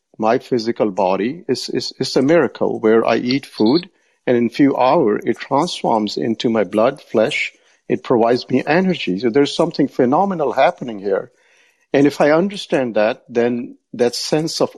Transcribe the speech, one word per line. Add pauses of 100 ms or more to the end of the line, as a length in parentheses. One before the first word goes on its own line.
(180)
my
physical
body
is,
is,
is
a
miracle
where
I
eat
food (380)
and
in
few
hours
it
transforms
into
my
blood,
flesh. (340)
It
provides
me
energy.
So
there's
something
phenomenal
happening
here. (640)
And
if
I
understand
that,
then (160)
that
sense
of